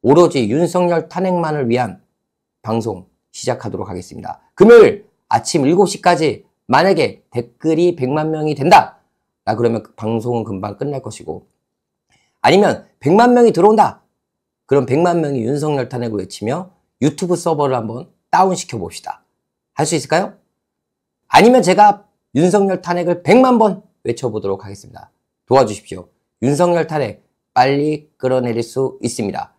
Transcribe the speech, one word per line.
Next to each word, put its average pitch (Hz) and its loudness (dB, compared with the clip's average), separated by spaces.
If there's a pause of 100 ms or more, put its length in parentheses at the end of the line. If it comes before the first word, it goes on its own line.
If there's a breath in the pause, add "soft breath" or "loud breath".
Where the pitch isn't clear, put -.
오로지 143 4
윤석열 170 -2
탄핵만을 170 -2
위한 117 -4 (600)
방송 107 -6 (240)
시작하도록 98 -8
하겠습니다. - -14 (140)
금요일 214 6 (200)
아침 127 -2
일곱 180 2
시까지 160 -2 (220)
만약에 151 0
댓글이 160 -2
백만 151 -4
명이 156 -4
된다! 170 2 (460)
라 110 -2
그러면 113 -2
그 - -20
방송은 113 -6
금방 101 -10
끝날 139 -8
것이고 - -14 (920)
아니면 160 2 (120)
백만 220 4
명이 240 4
들어온다! 185 2 (600)
그럼 135 0
백만 165 0
명이 139 -4
윤석열 139 -4
탄핵을 120 -6
외치며 123 -8 (300)
유튜브 160 -2
서버를 147 -2
한번 113 -8 (220)
다운시켜 185 -2
봅시다. - -12 (500)
할 151 -2
수 160 -4
있을까요? 170 -2 (920)
아니면 233 4
제가 202 2 (260)
윤석열 185 0
탄핵을 175 -4
백만 247 4
번 220 0 (200)
외쳐보도록 104 -6
하겠습니다. - -20 (340)
도와주십시오. 104 0 (320)
윤석열 160 0
탄핵 135 -8 (300)
빨리 143 0
끌어내릴 120 -2
수 131 -6
있습니다. - -8